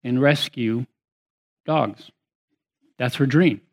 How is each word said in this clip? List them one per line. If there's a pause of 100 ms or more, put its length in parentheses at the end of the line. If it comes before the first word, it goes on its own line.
and
rescue (800)
dogs. (880)
That's
her
dream. (120)